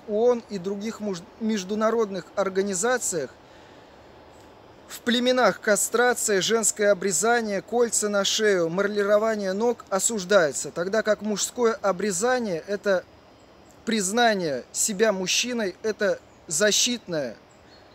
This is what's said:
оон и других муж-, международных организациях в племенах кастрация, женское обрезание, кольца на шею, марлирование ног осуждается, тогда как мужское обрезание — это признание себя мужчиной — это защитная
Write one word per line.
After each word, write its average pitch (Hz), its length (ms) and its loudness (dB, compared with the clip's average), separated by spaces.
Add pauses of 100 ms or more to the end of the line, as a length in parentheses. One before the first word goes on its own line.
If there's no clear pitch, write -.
оон 226 420 2
и 202 80 -6
других 202 400 -6
муж-, 196 240 -6 (160)
международных 214 960 -2
организациях 190 960 -2 (1600)
в - 120 -16
племенах 247 600 2
кастрация, 220 800 2
женское 208 480 2
обрезание, 202 720 0
кольца 226 460 0
на 202 160 0
шею, 196 440 2
марлирование 202 840 0
ног 233 340 -2
осуждается, 185 800 0
тогда 196 320 -2
как 208 200 0
мужское 220 500 0
обрезание — 202 920 -2
это 196 360 0 (840)
признание 202 840 0
себя 220 380 0
мужчиной — 202 720 -2
это 202 380 -2 (260)
защитная 170 880 0 (580)